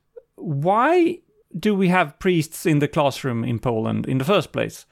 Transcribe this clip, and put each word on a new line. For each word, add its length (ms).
why 840
do 160
we 140
have 320
priests 480
in 140
the 80
classroom 560
in 160
Poland 460
in 120
the 60
first 260
place? 420